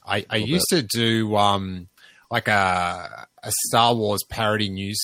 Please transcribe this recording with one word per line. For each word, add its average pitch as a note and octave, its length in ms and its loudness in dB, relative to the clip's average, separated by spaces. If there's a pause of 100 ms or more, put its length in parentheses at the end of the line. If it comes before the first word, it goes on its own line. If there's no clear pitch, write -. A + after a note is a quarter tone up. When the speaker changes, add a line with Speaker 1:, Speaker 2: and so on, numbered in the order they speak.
Speaker 1:
I, G2+ 240 -2
I A2 100 -2
Speaker 2:
Little G#2+ 100 -2
Speaker 1:
used F3 220 0
Speaker 2:
bit. C#3+ 180 0
Speaker 1:
to A#2 100 -2
do, A2+ 360 0
um, F#2+ 520 0 (440)
like, A#2 160 -2
a, F2+ 800 0 (160)
a G#2 80 -8 (160)
Star A#2+ 260 4
Wars G#2 360 0
parody G#2+ 400 -2
news G2 340 -6